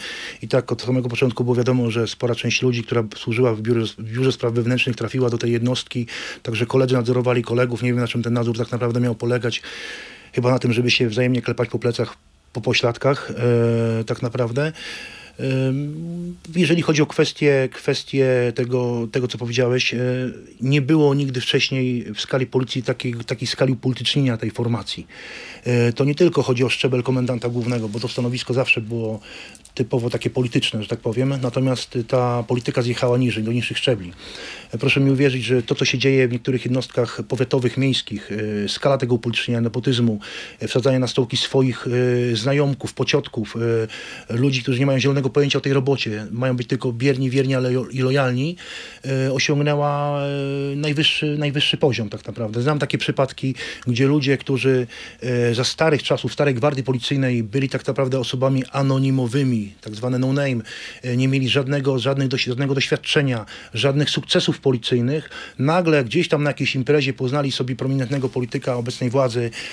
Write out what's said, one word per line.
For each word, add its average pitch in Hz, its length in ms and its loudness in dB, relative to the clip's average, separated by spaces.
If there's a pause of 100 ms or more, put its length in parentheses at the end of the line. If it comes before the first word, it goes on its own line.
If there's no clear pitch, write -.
(420)
I 120 60 -8
tak 123 240 2
od 120 100 -4
samego 127 260 0
początku 120 360 0
było 120 120 2
wiadomo, 123 340 2
że 110 180 0
spora 120 260 -2
część - 280 -2
ludzi, 120 220 0
która 117 200 0 (120)
służyła 117 380 0
w 110 60 -4
biurze, 110 380 0
w 113 140 -10
Biurze 131 200 2
Spraw 123 200 -2
Wewnętrznych, 120 440 2
trafiła 120 340 0
do 117 80 0
tej 120 140 0
jednostki, 120 540 -2 (360)
także 117 240 -2
koledzy 131 280 4
nadzorowali 123 480 2
kolegów. 120 400 0
Nie 123 60 0
wiem, 123 120 2
na 120 60 0
czym 117 160 -2
ten 117 100 -2
nadzór 117 260 0
tak 123 140 -4
naprawdę 120 280 0
miał 120 140 2
polegać. 120 480 -2 (720)
Chyba 123 180 2
na 127 80 4
tym, 123 140 2
żeby 120 180 2
się 120 180 2
wzajemnie 123 340 2
klepać 120 260 0
po 117 100 -4
plecach, 117 360 -2 (380)
po 123 80 -6
pośladkach, 127 720 0 (680)
e, 113 40 -4
tak - 180 -4
naprawdę. 123 500 -2 (680)
Em, 147 960 -2 (200)
jeżeli 170 260 4
chodzi 156 200 2
o 143 40 4
kwestię, 143 640 2
kwestię 127 840 0
tego, 120 580 0
tego, 123 160 0
co 117 100 -8
powiedziałeś, 123 560 0
e, 120 40 -4 (640)
nie 135 220 4
było 147 320 6
nigdy 135 260 0
wcześniej 123 720 0
w - 60 -8
skali 131 260 0
policji 131 360 -2
takiej, 123 320 -4
takiej 117 340 -6
skali 135 240 0
upolitycznienia 127 640 0
tej 110 140 -4
formacji. 117 560 -4 (580)
E, 120 280 4
to 135 120 0
nie 143 100 2
tylko 165 280 4
chodzi 123 220 2
o 120 40 2
szczebel 127 340 0
komendanta 127 460 0
głównego, 120 400 -2
bo 107 120 -6
to 123 80 -4
stanowisko 123 460 -2
zawsze 123 260 2
było 110 400 -4 (540)
typowo 123 360 0
takie 113 200 -2
polityczne, 120 520 0
że 104 60 -8
tak 120 120 -4
powiem. 127 420 0
Natomiast 131 560 -2 (100)
ta 123 340 2
polityka 123 400 0
zjechała 123 360 2
niżej, 113 260 2
do 113 80 -2
niższych 120 260 -2
szczebli. 92 340 0 (600)
E, 117 60 -6
proszę 135 220 2
mi 135 100 4
uwierzyć, 131 340 2
że 123 180 2
to, - 120 -4
co 131 100 0
się 127 140 0
dzieje 131 300 4
w 120 40 -2
niektórych 123 320 -2
jednostkach 123 640 -2
powiatowych, 123 480 0
miejskich, 127 540 -2 (340)
e, 98 40 -2
skala 139 300 0
tego 127 160 0
upolitycznienia, 117 460 -2
nepotyzmu, 117 600 2 (400)
e, 110 80 -4
wsadzania 131 300 2
na 127 80 2
stołki 120 300 -2
swoich, 131 500 0 (460)
e, 117 40 0
znajomków, 139 580 0
pociotków, - 600 -2 (760)
e, 117 60 -2
ludzi, 131 260 2
którzy 123 180 0
nie 139 60 4
mają 135 120 2
zielonego 139 320 2
pojęcia 143 280 2
o - 20 0
tej 139 120 0
robocie, 127 580 0
mają 127 260 0
być 123 100 -4
tylko 127 260 -2
bierni, 127 380 0
wierni, 135 240 2
ale 127 180 0
jo-, 123 180 -2
i 127 80 -6
lojalni, 131 580 2 (720)
e, 135 60 0
osiągnęła, 147 880 0 (500)
e, 139 40 -4
najwyższy, 151 640 0
najwyższy 147 380 0
poziom 120 320 0
tak - 180 -12
naprawdę. 113 360 -4
Znam 147 160 2
takie 143 200 0
przypadki, 135 560 -2 (320)
gdzie 123 200 2
ludzie, 139 320 4
którzy, 127 480 2 (360)
e, 120 320 2
za 123 100 2
starych 156 380 2
czasów, 127 300 -2
starej 143 220 2
gwardii 123 300 0
policyjnej 127 580 0
byli 131 260 -2
tak - 180 -6
naprawdę 135 320 0
osobami 131 540 0
anonimowymi, 135 1080 2
tak 107 140 -10
zwane 123 240 -2
no 131 140 0
name, 135 280 0 (420)
e, 123 140 -2
nie 131 120 4
mieli 135 200 2
żadnego, 135 500 0
żadnych 135 300 0
dosi-, 127 220 -2
żadnego 135 240 0
doświadczenia, 135 720 0 (280)
żadnych 139 360 2
sukcesów - 500 0
policyjnych, 127 680 0 (280)
nagle 160 460 4
gdzieś 135 240 0
tam 147 140 2
na 147 80 2
jakiejś 131 240 -2
imprezie 139 380 2
poznali 135 400 -2
sobie 127 240 -4
prominentnego 131 520 -2
polityka 127 480 -4
obecnej 123 340 -4
władzy, 120 400 2 (220)